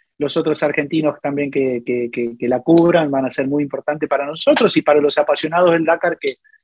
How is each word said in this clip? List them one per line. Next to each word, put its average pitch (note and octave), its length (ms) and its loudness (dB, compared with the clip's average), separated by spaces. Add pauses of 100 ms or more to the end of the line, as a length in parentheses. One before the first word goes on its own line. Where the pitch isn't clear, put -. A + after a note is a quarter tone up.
(180)
los D3 200 -4
otros D3+ 240 -2
argentinos D3 580 -2
también C#3+ 300 -4
que, C3 340 -2
que, A#2+ 280 -4
que, A#2 260 -6
que A#2+ 100 -6
la B2+ 120 0
cubran E3 500 4
van C3+ 160 -2
a B2 60 -4
ser C3+ 160 -4
muy D3 160 -2
importantes D3 440 -6
para C#3 200 -2
nosotros G3+ 500 2
y - 60 0
para D3 180 4
los C#3+ 160 0
apasionados D#3+ 540 2
del E3 120 2
Dakar E3+ 360 0
que, C#3+ 160 -4 (280)